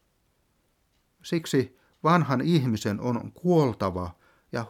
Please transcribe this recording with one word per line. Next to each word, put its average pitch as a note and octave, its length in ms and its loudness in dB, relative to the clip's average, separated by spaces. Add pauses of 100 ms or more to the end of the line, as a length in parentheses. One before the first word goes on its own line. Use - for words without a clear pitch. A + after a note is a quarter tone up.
(1200)
Siksi D#3+ 560 -2 (260)
vanhan D3+ 360 2
ihmisen B2+ 600 0
on A2+ 320 -4
kuoltava G#2 840 0 (360)
ja A#2 180 -6